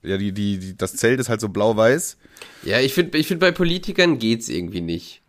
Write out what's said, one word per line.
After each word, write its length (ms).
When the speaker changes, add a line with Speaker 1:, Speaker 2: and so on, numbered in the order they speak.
Speaker 1:
ja, 140
die, 160
die, 260
die, 180
das 200
Zelt 220
ist 100
halt 120
so 80
blau-weiß. 680
Speaker 2:
Ja, 160
ich 160
find, 220
ich 100
find, 140
bei 100
Politikern 680
geht's 280
irgendwie 340
nicht. 460